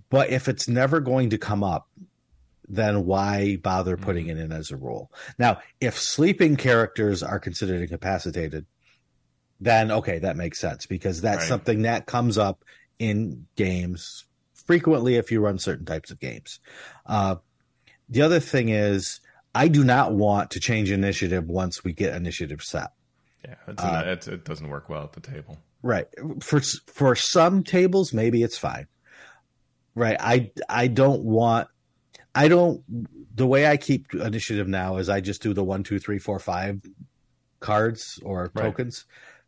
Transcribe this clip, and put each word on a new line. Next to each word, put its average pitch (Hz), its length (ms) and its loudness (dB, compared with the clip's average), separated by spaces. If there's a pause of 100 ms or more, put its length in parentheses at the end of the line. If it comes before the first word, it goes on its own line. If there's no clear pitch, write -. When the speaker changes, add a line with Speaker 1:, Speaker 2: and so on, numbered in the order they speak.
(120)
Speaker 1:
But 135 180 4
if 131 180 -2
it's 127 200 -2
never 135 320 2
going 127 320 0
to 107 80 0
come 104 240 -2
up, 87 260 -4 (800)
then 104 380 0
why 101 480 0
bother 92 420 -2
putting 90 300 -4
Speaker 2:
Mm-hmm. 82 100 -6
Speaker 1:
it 80 60 -6
in 80 80 -8
as 78 180 -10
a 71 80 -12
rule? 65 340 -10 (280)
Now, 120 220 4 (200)
if 123 180 -2
sleeping 160 580 4
characters 110 640 2
are 98 160 -4
considered 92 420 -4
incapacitated, 82 840 -4 (920)
then, 110 280 4
okay, 107 300 -2
that 82 160 -2
makes 82 240 -6
sense 80 260 -6
because 90 360 -4
that's 101 220 0
Speaker 2:
Right. 80 40 -2
Speaker 1:
something 110 360 0
that 113 240 -2
comes 120 300 0
up 101 280 0 (340)
in 104 560 -4
games 90 680 -4 (280)
frequently 147 640 2
if 117 160 0
you 113 80 2
run 101 200 0
certain 85 260 -6
types 80 260 -8
of - 80 -18
games. - 400 -14 (460)
Uh, 98 320 0 (720)
the 117 120 2
other 160 200 4
thing 127 280 0
is, 104 520 0 (320)
I 139 160 4
do 147 160 6
not 123 280 4
want 101 380 2
to - 80 -8
change 107 320 0
initiative 92 560 0
once 90 380 -4
we 90 80 -4
get 80 200 -2
initiative 80 480 -8
set. - 300 -8 (540)
Speaker 2:
Yeah, 127 100 -20 (140)
it's 98 120 -10
Speaker 1:
Uh, 87 100 -2
Speaker 2:
not, 82 160 -2
it's, 90 200 -6
it - 160 -12
doesn't 76 240 -12
work 71 220 -12
well 76 140 -10
at 76 100 -16
the - 80 -20
table. 78 380 -16 (220)
Speaker 1:
Right. 117 260 0 (340)
For - 180 2
s-, - 280 -4
for 131 280 4
some 180 480 4
tables, 185 480 2
maybe 117 320 2
it's 117 140 -2
fine. 67 300 -8 (1080)
Right. 113 260 2
I, 120 320 2 (160)
I 120 200 2
don't 131 360 4
want, 113 460 2 (640)
I 147 160 6
don't, 175 340 4 (500)
the 127 140 2
way 135 200 6
I 147 100 4
keep - 360 -2
initiative 101 540 -4
now 92 300 -2
is 92 100 -2
I 98 140 2
just 98 200 -6
do 107 120 0
the 98 100 0
one, 95 200 -2
two, 101 160 -4
three, 101 200 -6
four, 98 200 -6
five 98 420 -6 (800)
cards 110 640 -2
or 90 300 -6
Speaker 2:
Right. 107 100 -2
Speaker 1:
tokens. 120 420 -6 (420)